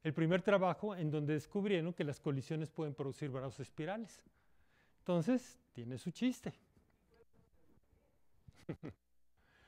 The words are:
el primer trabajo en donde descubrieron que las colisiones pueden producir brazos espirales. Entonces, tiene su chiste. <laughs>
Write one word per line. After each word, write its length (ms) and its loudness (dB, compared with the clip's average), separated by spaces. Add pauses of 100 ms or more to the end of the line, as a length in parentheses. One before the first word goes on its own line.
el 100 0
primer 280 4
trabajo 520 4
en 160 -2
donde 240 0
descubrieron 600 0
que 100 -4
las 160 -4
colisiones 500 -2
pueden 240 -4
producir 360 -6
brazos 320 -6
espirales. 640 -8 (760)
Entonces, 580 2 (140)
tiene 260 -8
su 140 -4
chiste. 420 0 (2250)
<laughs> 260 -8 (760)